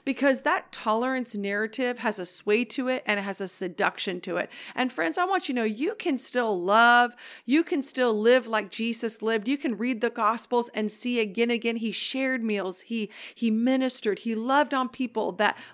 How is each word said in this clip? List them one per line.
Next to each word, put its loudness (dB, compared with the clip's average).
because 2
that 0
tolerance -2
narrative -4
has -2
a -6
sway 2
to -2
it -2
and 0
it -4
has -6
a -6
seduction -2
to -6
it. -4
And -2
friends, -2
I 2
want 0
you -2
to 0
know 0
you -2
can -2
still -2
love, 6
you 4
can -2
still 0
live 6
like -2
Jesus -4
lived. 0
You 2
can -2
read -2
the 2
Gospels 0
and -2
see -2
again 0
and 2
again, -2
he -4
shared -2
meals, -4
he, -4
he 0
ministered, 0
he -4
loved 2
on -2
people -4
that 0